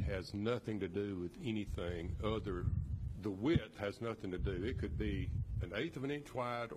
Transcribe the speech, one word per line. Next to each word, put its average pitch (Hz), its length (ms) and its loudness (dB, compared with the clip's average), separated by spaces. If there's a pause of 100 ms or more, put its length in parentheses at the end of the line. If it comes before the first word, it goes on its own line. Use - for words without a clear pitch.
has 95 280 0
nothing 107 460 2
to 95 80 2
do 101 280 0
with 87 160 -2 (100)
anything 98 800 0
other, 104 440 0 (560)
the 104 80 0
width 110 480 2
has 101 240 -2
nothing 107 300 -2
to 90 60 0
do. 90 240 0
It 127 160 0
could 101 200 0
be 98 320 2 (320)
an 90 120 -4
eighth 147 220 -2
of 131 80 -2
an 139 60 0
inch 147 240 -6
wide 120 420 0